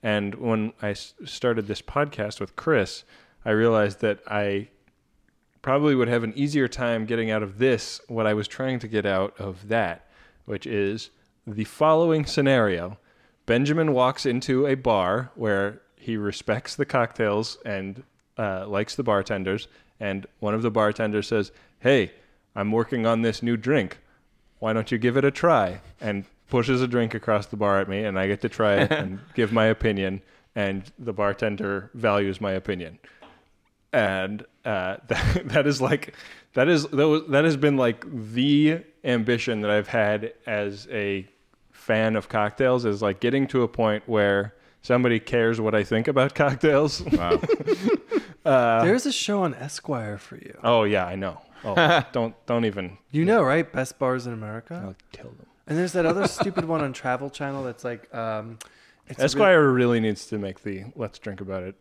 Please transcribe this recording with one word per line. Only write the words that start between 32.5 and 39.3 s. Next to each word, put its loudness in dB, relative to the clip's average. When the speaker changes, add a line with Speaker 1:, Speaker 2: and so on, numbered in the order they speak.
Speaker 1:
opinion. -6
And, 0
uh, -2
<laughs> -20
that, 0
that 2
is, 0
like, -2
that 4
is, 2
that 2
was, 2
that 4
has 2
been, 4
like, 2
the 4
ambition 0